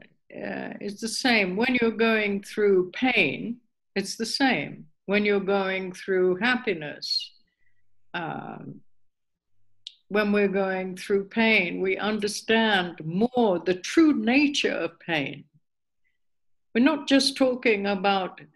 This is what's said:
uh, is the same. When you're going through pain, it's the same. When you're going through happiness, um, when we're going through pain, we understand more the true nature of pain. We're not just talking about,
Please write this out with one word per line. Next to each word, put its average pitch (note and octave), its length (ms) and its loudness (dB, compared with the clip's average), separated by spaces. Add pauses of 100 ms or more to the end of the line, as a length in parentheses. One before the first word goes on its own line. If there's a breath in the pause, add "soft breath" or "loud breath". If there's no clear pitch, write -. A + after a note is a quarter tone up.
(340)
uh, - 460 -8
is G3+ 200 -10
the A3+ 80 -6
same. G#3 480 0
When B3 240 0
you're A3+ 100 2
going G#3+ 520 0
through F#3+ 500 2
pain, A3+ 680 0 (360)
it's G3 220 -6
the A#3 100 -6
same. G#3+ 600 -2 (200)
When G#3 180 2
you're G3+ 160 2
going F#3+ 520 -2
through F#3 440 0
happiness, F#3+ 960 -4 (840)
um, D3+ 680 -8 (1300)
when G#3 240 2
we're G3+ 160 4
going F#3 480 -2
through G3 320 -2
pain, G3+ 520 2
we F#3+ 160 0
understand G#3 1080 0
more G3+ 540 2
the F3+ 160 0
true D4+ 400 4
nature C#4 580 2
of E3 280 -6
pain. D#3 440 -4 (1300)
We're A#3 100 4
not D4 240 2
just C4+ 280 4
talking B3 500 2
about, G3 540 0 (160)